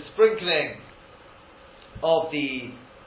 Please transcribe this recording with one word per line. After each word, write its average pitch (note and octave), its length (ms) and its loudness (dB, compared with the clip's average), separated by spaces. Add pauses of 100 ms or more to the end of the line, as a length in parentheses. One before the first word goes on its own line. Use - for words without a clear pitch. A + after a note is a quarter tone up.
(140)
sprinkling G3 640 2 (1200)
of D#3+ 300 2
the, C3 400 -6 (340)